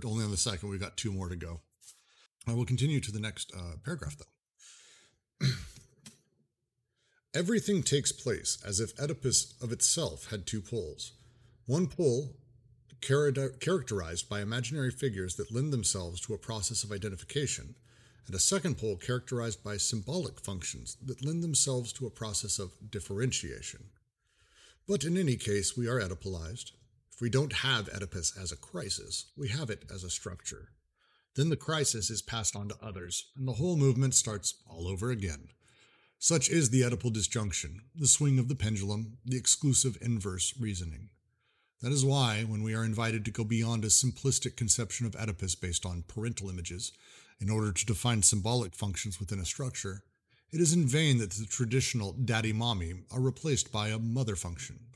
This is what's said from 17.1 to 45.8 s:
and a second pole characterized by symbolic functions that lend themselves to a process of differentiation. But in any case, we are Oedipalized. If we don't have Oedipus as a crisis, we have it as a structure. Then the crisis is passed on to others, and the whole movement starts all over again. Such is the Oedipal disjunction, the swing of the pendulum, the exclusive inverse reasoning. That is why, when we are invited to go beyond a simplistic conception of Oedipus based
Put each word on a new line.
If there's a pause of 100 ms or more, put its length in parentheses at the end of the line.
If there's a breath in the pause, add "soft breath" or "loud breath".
and
a
second
pole
characterized
by
symbolic
functions
that
lend
themselves
to
a
process
of
differentiation. (1040 soft breath)
But
in
any
case,
we
are
Oedipalized. (400)
If
we
don't
have
Oedipus
as
a
crisis, (100)
we
have
it
as
a
structure. (640)
Then
the
crisis
is
passed
on
to
others,
and
the
whole
movement
starts (140)
all
over
again. (720 soft breath)
Such
is
the
Oedipal
disjunction, (160)
the
swing
of
the
pendulum,
the
exclusive
inverse
reasoning. (720)
That
is
why,
when
we
are
invited
to
go
beyond
a
simplistic
conception
of
Oedipus
based